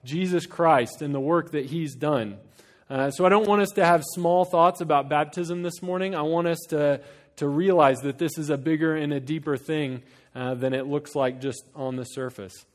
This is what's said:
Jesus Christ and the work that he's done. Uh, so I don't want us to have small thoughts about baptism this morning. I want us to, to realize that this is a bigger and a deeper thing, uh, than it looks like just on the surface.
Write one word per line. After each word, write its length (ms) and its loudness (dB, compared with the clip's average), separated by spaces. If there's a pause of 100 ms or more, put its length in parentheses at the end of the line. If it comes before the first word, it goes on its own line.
Jesus 420 -2
Christ 560 2
and 100 -4
the 60 -2
work 320 0
that 160 -4
he's 300 -6
done. 400 -2 (520)
Uh, 220 -2
so 160 2
I 20 8
don't 200 6
want 140 4
us 80 0
to 140 2
have 280 6
small 320 2
thoughts 360 4
about 280 0
baptism 560 -2
this 180 -6
morning. 320 -4
I 80 -2
want 240 0
us 220 0
to, 320 2 (340)
to 140 -4
realize 540 4
that 140 -4
this 220 -4
is 100 -6
a 80 0
bigger 380 0
and 180 -2
a 60 -2
deeper 380 -4
thing, 480 -6 (320)
uh, 180 -4
than 180 -2
it 140 -4
looks 300 -6
like 240 -2
just 240 -8 (100)
on 220 -6
the 80 -8
surface. 600 -12 (100)